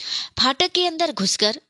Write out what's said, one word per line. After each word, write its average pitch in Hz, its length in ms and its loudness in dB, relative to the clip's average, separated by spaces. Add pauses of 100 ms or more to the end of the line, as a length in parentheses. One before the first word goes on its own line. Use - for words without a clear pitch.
(400)
फाटक 277 320 2
के 359 140 2
अंदर 320 260 0
घुसकर 208 580 0